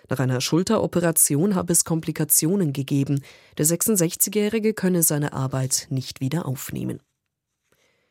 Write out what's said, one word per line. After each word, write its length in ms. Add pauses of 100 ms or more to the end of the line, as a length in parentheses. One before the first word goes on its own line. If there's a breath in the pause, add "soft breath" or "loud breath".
Nach 100
einer 220
Schulteroperation 1120
habe 200
es 120
Komplikationen 880
gegeben. 480 (380 loud breath)
Der 60
sechsundsechzigjährige 1080
könne 300
seine 300
Arbeit 580
nicht 280
wieder 280
aufnehmen. 520 (1120)